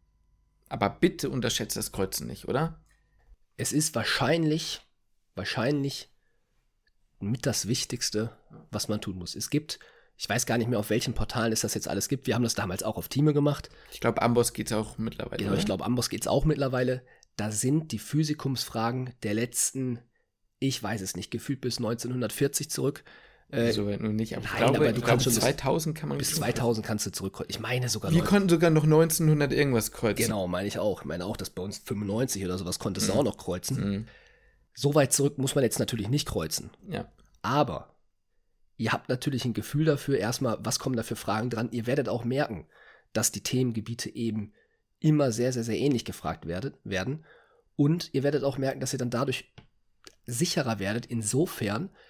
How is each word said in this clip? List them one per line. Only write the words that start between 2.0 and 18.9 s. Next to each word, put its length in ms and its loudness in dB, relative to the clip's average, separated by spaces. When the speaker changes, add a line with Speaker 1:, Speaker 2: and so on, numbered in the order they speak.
Speaker 1:
nicht, 200 -12
oder? 320 -2
Speaker 2:
Es 120 -4
ist 200 0
wahrscheinlich, 880 0
wahrscheinlich 720 -2
mit 260 -4
das 220 -2
Wichtigste, 680 -4
was 160 -4
man 140 -2
tun 180 -8
muss. 160 -10
Es 160 -8
gibt, 260 -2
ich 100 -10
weiß 200 0
gar 100 2
nicht 100 0
mehr, 120 2
auf 100 -2
welchen 240 0
Portalen 400 0
es 80 -2
das 140 -2
jetzt 120 -4
alles 220 -2
gibt. 160 -2
Wir 80 2
haben 80 2
das 140 2
damals 260 -4
auch 160 -4
auf 100 -8
Thieme 260 4
gemacht. 360 2
Speaker 1:
Ich 80 -14
glaub, 200 2
Amboss 340 4
geht's 180 -4
auch 260 -2
mittlerweile, 400 -6
Speaker 2:
Genau, 140 -2
ich 80 2
Speaker 1:
oder? 60 0
Speaker 2:
glaub, 200 -2
Amboss 240 0
geht's 160 -4
auch 180 4
mittlerweile. 600 0
Da 160 -2
sind 400 0
die 80 -4
Physikumsfragen 1200 -2